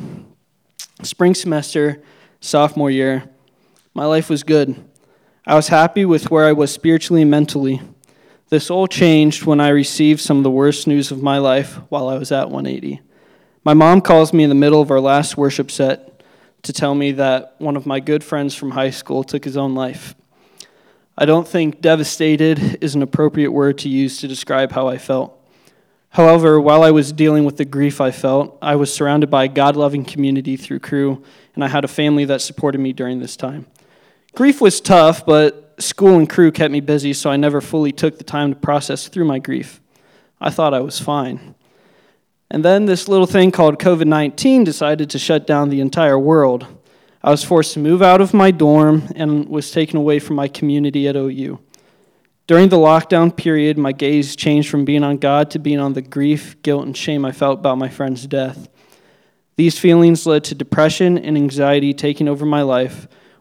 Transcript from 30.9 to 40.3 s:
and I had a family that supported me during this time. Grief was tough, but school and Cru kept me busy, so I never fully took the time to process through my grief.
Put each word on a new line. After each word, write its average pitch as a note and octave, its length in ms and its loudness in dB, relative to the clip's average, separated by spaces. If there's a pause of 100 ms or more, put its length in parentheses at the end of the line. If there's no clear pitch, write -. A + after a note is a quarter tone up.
and C#3+ 120 -6
I - 20 -2
had C3+ 160 -2
a B2 60 -6
family D3 360 -2
that C3+ 140 -2
supported C#3 400 -6
me C3 140 -4
during B2+ 260 -8
this B2 160 -14
time. C#3 320 -12 (680)
Grief C#4 280 2
was G3+ 180 2
tough, E3 460 4
but D3+ 540 2
school F#3+ 380 4
and D#3+ 120 2
Cru E3+ 200 4
kept D#3 220 -2
me D3 80 -4
busy, C#3+ 320 -2
so C#3 180 -6
I C#3 60 -2
never C#3+ 240 0
fully D3+ 320 -4
took D3+ 260 -4
the - 60 -18
time D3 300 -4
to C#3 60 -20
process C#3+ 500 -4
through F3 160 -4
my C3+ 140 -2
grief. - 420 -10 (580)